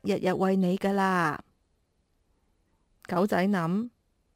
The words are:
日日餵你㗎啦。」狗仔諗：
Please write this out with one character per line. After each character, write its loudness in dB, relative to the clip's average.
日 -2
日 0
餵 2
你 2
㗎 -2
啦。」 0
狗 0
仔 0
諗： -2